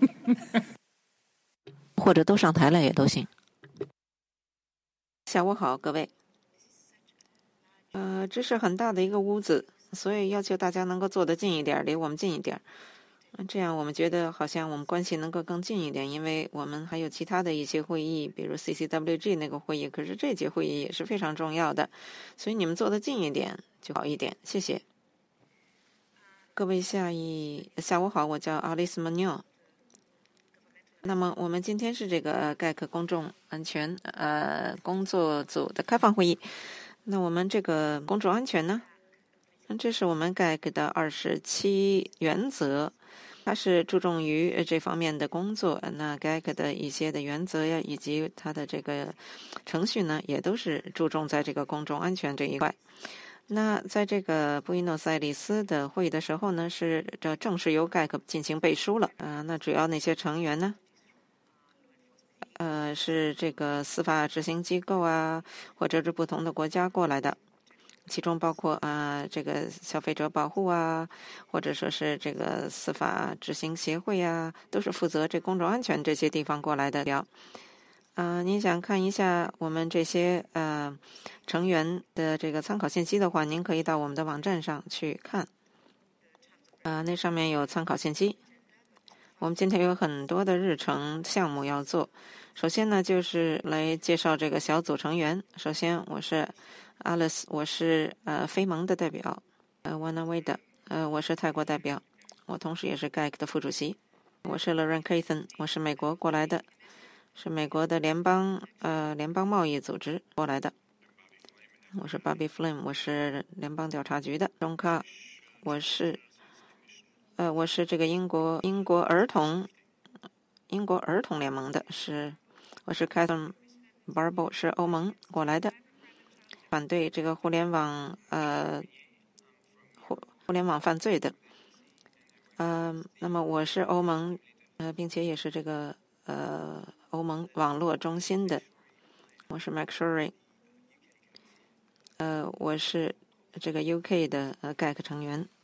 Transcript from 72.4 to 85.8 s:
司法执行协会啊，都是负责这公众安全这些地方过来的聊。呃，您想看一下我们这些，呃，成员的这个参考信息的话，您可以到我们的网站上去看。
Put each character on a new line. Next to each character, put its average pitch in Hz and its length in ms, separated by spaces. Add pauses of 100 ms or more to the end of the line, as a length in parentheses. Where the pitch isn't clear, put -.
司 - 240
法 - 480
执 - 140
行 160 200
协 160 240
会 190 220
啊， 165 320 (180)
都 202 80
是 202 140
负 175 160
责 156 180
这 165 140
公 185 180
众 170 80
安 233 160
全 151 220
这 156 100
些 151 140
地 151 160
方 147 160
过 147 160
来 139 140
的 143 120
聊。 139 240 (880)
呃， 175 280
您 196 180
想 175 200
看 190 200
一 185 80
下 185 500
我 160 120
们 165 180
这 165 140
些， 175 500
呃， 147 460 (480)
成 175 220
员 170 340 (140)
的 160 200
这 156 140
个 151 100
参 208 160
考 175 120
信 175 160
息 202 120
的 196 140
话， 156 140
您 160 180
可 175 140
以 165 80
到 160 120
我 147 120
们 143 80
的 160 80
网 151 180
站 180 180
上 156 300
去 - 320
看。 - 240 (1400)